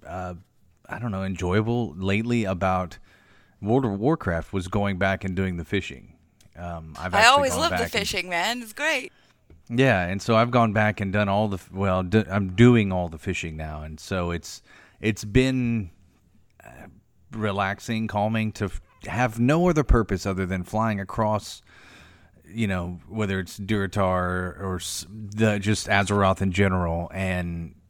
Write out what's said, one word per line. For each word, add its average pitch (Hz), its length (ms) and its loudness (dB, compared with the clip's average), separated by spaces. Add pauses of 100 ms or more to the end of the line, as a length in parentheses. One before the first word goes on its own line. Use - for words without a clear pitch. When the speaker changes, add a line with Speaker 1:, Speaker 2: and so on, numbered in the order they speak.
Speaker 1:
uh, 90 280 -10 (540)
I - 100 -10
don't 117 120 -4
know, 95 140 -4
enjoyable 98 720 0
lately 110 480 0
about 92 540 -2 (600)
World 120 240 2
of 98 140 0
Warcraft 98 540 -2
was 92 160 -4
going 101 300 -2
back 95 260 0
and 92 120 -4
doing 92 200 -2
the 82 80 -6
fishing. - 520 -6 (400)
Um, 82 420 -12
I've 180 160 -6
Speaker 2:
I 202 60 4
Speaker 1:
actually 233 120 8
Speaker 2:
always 277 240 2
Speaker 1:
gone 285 40 -2
Speaker 2:
love 330 160 0
the - 20 0
Speaker 1:
back 175 180 -4
and - 20 0
Speaker 2:
fishing, 185 300 -6
man. 202 340 -4
It's 220 100 -16
great. 294 400 -4 (560)
Speaker 1:
Yeah, 117 380 2
and 95 140 -4
so 113 160 2
I've 120 140 4
gone 117 220 4
back 107 280 2
and 98 120 -2
done 104 160 2
all 104 200 2
the 98 80 -4
f-, - 160 -12
well, 95 300 0
d-, 98 280 4
I'm 95 240 -2
doing 113 380 8
all 90 160 -2
the 80 100 -10
fishing 85 380 -6
now, 78 260 -8
and 78 160 -12
so 87 320 -4
it's, - 320 -8 (380)
it's 110 240 -2
been, 117 680 0 (720)
uh, 85 240 -20 (440)
relaxing, 107 760 -2
calming 107 440 0
to 101 140 -4
f-, - 140 -6 (260)
have 113 340 -2
no 156 280 4
other 156 160 4
purpose 104 420 2
other 95 200 -2
than 90 180 -2
flying 107 360 -2
across, 107 640 -4 (840)
you 107 200 -2
know, 90 420 -2
whether 98 320 -2
it's 87 180 -8
Durotar 92 1000 0
or 95 200 -4
s-, - 300 -8
the, 107 480 2
just 104 300 0
Azeroth 98 540 4
in 95 100 0
general, 87 600 2
and, 87 600 -4 (160)